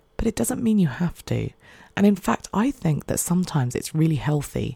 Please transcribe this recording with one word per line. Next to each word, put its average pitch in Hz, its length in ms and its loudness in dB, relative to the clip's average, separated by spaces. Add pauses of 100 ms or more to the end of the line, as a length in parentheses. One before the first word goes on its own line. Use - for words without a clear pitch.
(180)
but - 100 -2
it 220 80 -2
doesn't 254 260 -2
mean 220 180 2
you 170 100 4
have - 380 -4
to. 113 240 -4 (440)
And 202 100 4
in 202 120 6
fact, - 360 -4
I 240 180 0
think - 340 -2
that - 160 -2
sometimes 156 520 0
it's - 220 -6
really 156 220 4
healthy 123 580 -2